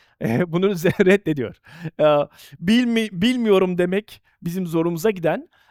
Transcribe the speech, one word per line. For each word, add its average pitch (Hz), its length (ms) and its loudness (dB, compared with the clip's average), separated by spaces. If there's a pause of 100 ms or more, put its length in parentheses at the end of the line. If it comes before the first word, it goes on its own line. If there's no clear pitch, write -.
<laughs> - 200 -20
e, 156 300 -2
bunu 180 140 2
z-, 185 400 0
reddediyor. 156 540 0 (400)
Ee, 151 280 2 (320)
bilmi-, 226 640 0
bilmiyorum 202 560 2
demek 180 440 -4 (200)
bizim 180 240 -6
zorumuza 165 440 -2
giden 185 380 -4 (220)